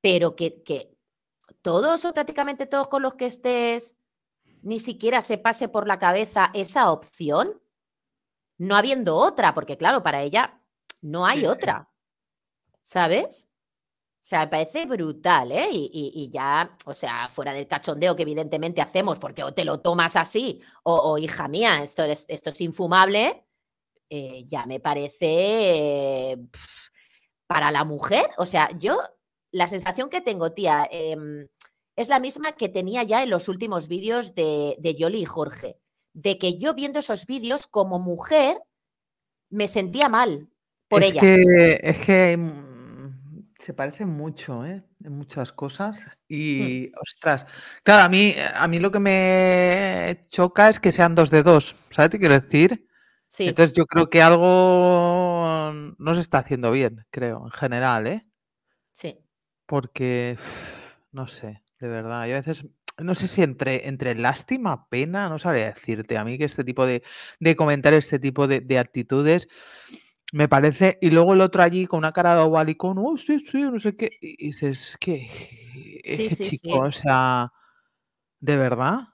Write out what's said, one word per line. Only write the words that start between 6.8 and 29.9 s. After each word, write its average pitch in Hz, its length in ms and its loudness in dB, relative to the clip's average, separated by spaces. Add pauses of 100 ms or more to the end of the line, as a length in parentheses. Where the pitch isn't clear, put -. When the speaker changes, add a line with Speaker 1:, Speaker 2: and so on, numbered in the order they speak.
Speaker 1:
opción, 170 720 -2 (960)
no 190 180 -2
habiendo 214 420 2
otra, 185 380 2
porque 147 220 -8
claro, 233 260 0
para 139 200 -2
ella 196 380 -2 (400)
no 165 240 -4
hay 254 200 2
Speaker 2:
Sí, - 0 -
sí. 185 80 0
Speaker 1:
otra, - 360 -6 (920)
¿sabes? 180 640 -2 (760)
O - 80 -20
sea, 165 120 0
me 156 80 -2
parece 285 380 -4
brutal, 156 640 -2
¿eh? 277 200 -2
Y, 160 220 -8
y, 147 180 -10 (120)
y 127 80 -14
ya, 143 540 -4
o 139 100 -16
sea, 120 340 -8
fuera 139 240 -10
del 139 140 -10
cachondeo 156 480 -4
que 165 80 -6
evidentemente 156 580 -6
hacemos, 190 380 -4
porque 143 240 -12
o 135 100 -10
te 170 120 -4
lo 143 160 -6
tomas 170 360 0
así, 214 440 -4 (220)
o, 170 140 2
o, 156 220 0
hija 151 280 -8
mía, 165 360 0
esto 151 200 -6
es, 147 260 -4
esto 156 220 -10
es - 100 -12
infumable, 190 840 0 (640)
eh, 131 380 -14
ya 139 200 -8
me 131 140 -10
parece, 147 1500 0
eh, 127 40 -10 (140)
pf, - 380 -18 (580)
para 151 240 0
la 147 140 0
mujer, 151 400 0 (120)
o 180 100 -2
sea, 160 220 0 (100)
yo, 254 200 -2 (520)
la - 180 -2
sensación 190 400 -8